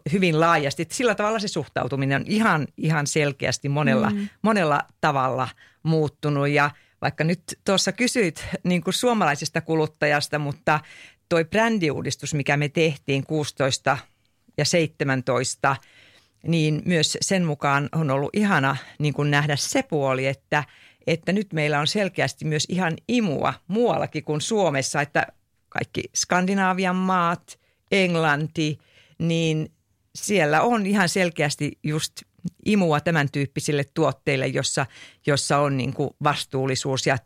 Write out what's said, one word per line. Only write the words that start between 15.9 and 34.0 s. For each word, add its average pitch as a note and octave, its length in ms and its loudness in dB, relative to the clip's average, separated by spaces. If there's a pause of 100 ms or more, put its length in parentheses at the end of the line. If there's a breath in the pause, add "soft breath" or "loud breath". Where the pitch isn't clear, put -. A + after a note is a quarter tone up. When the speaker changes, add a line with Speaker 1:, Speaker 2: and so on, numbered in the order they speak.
Speaker 1:
niin D#3 380 0
myös E3 360 0
sen F#3 240 0
mukaan D3 500 0
on D#3 160 0
ollut C#3 220 -2
ihana D3+ 440 2 (220 loud breath)
niin D3 140 0
kuin D3 180 0
nähdä D3 240 2
se - 280 -2
puoli, C3+ 440 -2
että, C#3+ 360 -2 (440 loud breath)
että E3 260 -2
nyt G3+ 200 -4
meillä D3 260 0
on D3 80 0
selkeästi E3+ 580 -2
myös D3+ 240 -2
ihan F3 240 -2 (140)
imua F#3 460 0 (140)
muuallakin E3 560 0
kuin D#3 180 -4
Suomessa, D#3 600 0
että - 260 -2 (420)
kaikki - 340 -6 (120)
Skandinaavian F#3 800 0
maat, F#3 640 -2 (320)
Englanti, D#3+ 840 0 (420 soft breath)
niin E3 520 0 (440)
siellä D#3 460 2
on A#3 240 2
ihan G3 240 2
selkeästi D#3+ 760 -2
just D3+ 380 -4 (440)
imua F3 340 2
tämän D3+ 320 0
tyyppisille C#3+ 640 -2
tuotteille, C#3 540 0